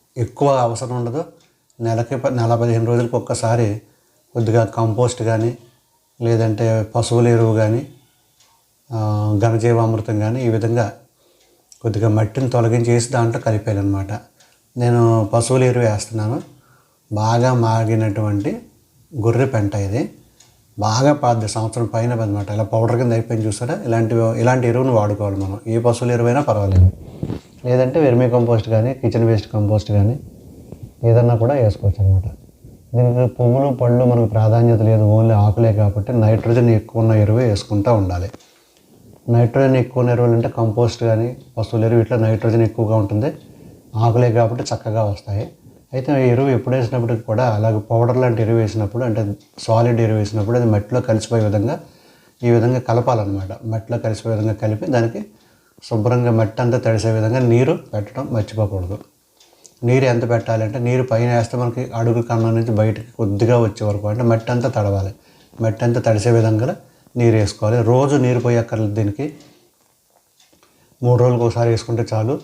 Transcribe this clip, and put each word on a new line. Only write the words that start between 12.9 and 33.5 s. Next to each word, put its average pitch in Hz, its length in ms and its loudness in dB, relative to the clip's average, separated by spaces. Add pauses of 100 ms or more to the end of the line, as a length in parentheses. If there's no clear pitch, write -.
దాంట్లో 117 300 -2
కలిపేయాలన్నమాట. 101 720 -2 (640)
నేను 120 480 2
పశువుల 123 380 0
ఎరువు 123 220 2
వేస్తున్నాను. 110 560 -4 (720)
బాగా 117 400 2
మాగినటువంటి 110 1080 0 (600)
గొర్రె 117 240 2
పెంట 104 300 -2
ఇది. 104 440 -6 (600)
బాగా 123 320 2
పాద్ది, 117 340 0
సంవత్సరం 113 380 -4
పైన 113 360 -2
అనమాట. 101 300 -4
ఇలా 107 120 -2
పౌడర్ 117 340 0
కింద 123 160 0
అయిపోయింది 113 340 -2
చూసారా? 123 380 -6
ఇలాంటి, 113 300 0
ఇలాంటి 117 520 2
ఎరువును 127 260 0
వాడుకోవాలి 104 420 0
మనం. 98 320 -6
ఏ 113 120 -2
పశువుల 120 320 0
ఎరువైనా 120 300 0
పర్వాలేదు. 98 500 2 (720)
లేదంటే 127 340 0
వెర్మీ 123 300 2
కంపోస్ట్ 117 400 0
కానీ, 113 240 0
కిచెన్ 117 320 0
వేస్ట్ 113 280 0
కంపోస్ట్ 107 380 0
కానీ 104 280 2 (840)
ఏదన్నా 120 320 4
కూడా 117 180 2
వేసుకోవచ్చు 104 520 0
అనమాట. 95 180 4 (720)
దీనికి 123 380 2
పువ్వులు, 131 420 2